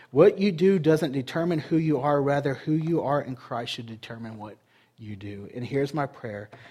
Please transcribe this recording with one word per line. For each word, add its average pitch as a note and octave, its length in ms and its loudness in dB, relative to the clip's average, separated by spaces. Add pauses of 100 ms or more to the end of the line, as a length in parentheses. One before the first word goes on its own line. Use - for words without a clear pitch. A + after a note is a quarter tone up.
(120)
What F3 280 6
you G3+ 120 2
do F#3 260 4
doesn't D#3 360 2
determine E3 460 -2
who D#3+ 180 0
you D#3 220 2
are. C#3+ 220 2
Rather, C#3 320 0
who D#3 200 -2
you D#3+ 280 0
are C#3 200 0
in B2+ 140 -8
Christ A#2+ 380 -8
should A#2 140 -10
determine A2+ 500 -14
what G#2 200 -14 (400)
you G#2+ 180 -12
do. G2+ 380 -12
And B2 120 -6
here's C#3 280 -2
my D3 120 0
prayer, G#2+ 440 -12 (220)